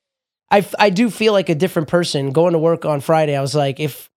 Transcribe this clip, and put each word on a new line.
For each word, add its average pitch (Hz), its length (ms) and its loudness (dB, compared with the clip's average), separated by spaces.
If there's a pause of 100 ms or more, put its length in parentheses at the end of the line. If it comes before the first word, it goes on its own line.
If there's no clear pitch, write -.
(500)
I 202 80 4
f-, - 200 -2
I 208 120 4
do 208 200 2
feel 214 220 0
like 196 160 0
a 170 60 2
different 160 340 -2
person 151 440 -2
going 165 200 2
to 170 60 0
work 165 260 0
on 151 160 -2
Friday. 156 360 0
I 139 40 -2
was 135 140 -4
like, 139 260 0
if, - 360 -8